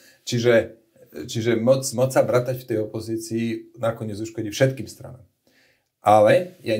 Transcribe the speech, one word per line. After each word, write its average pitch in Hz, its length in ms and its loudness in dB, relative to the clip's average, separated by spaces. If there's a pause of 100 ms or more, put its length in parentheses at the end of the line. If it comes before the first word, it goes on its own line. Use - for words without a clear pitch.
(260)
Čiže, 117 560 2 (480)
čiže 117 320 -2
moc, 131 320 2
moc 127 160 0
sa 139 160 2
bratať 127 320 -2
v - 160 -16
tej 110 40 0 (120)
opozícii 113 880 -6
nakoniec 110 400 -6
uškodí 110 320 -8
všetkým 131 400 -2
stranám. - 320 -18 (800)
Ale 107 640 6
ja 110 140 -2